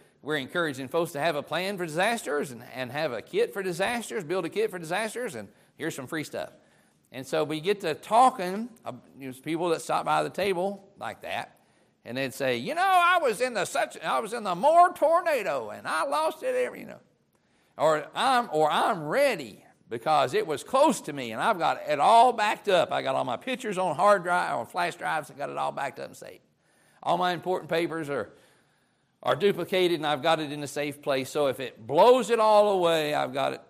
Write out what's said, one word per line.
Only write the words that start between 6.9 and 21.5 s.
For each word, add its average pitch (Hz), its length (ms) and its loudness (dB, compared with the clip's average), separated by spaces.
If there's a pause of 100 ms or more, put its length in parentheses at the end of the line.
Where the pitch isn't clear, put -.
And 127 120 -10
so 156 200 -2
we 151 160 -4
get 196 220 -2
to 160 120 -2
talking, 226 760 2 (160)
uh, - 60 -10 (260)
you 135 120 -12
know, 127 60 -10 (100)
people 165 240 -2
that 156 140 0
stop 160 220 -2
by 156 200 2
the 147 60 -6
table 196 580 -4 (100)
like 110 240 -10
that, 95 380 -8 (440)
and 117 120 -10
they'd 131 180 -4
say, 131 220 0
"You 156 180 -4
know, 349 80 0
I 359 400 6
was 226 180 0
in 247 140 -2
the 185 100 0
such, 269 380 -4
I 185 160 -2
was 220 140 -6
in 233 100 -8
the 185 140 -2
Moore 330 360 6
tornado, 269 800 0
and 104 160 -12
I 320 200 -2
lost 302 360 -2
it 254 140 -2
every," 240 240 -4
you - 60 -14
know. - 140 -16 (800)
Or, 151 260 4 (120)
"I'm, 240 340 2
or 156 180 2
I'm 180 360 0
ready 175 600 0 (240)
because 135 460 2
it 208 100 2
was 143 200 -4
close 269 380 4
to 151 100 -10
me, 131 180 -6
and 113 100 -6
I've 190 180 0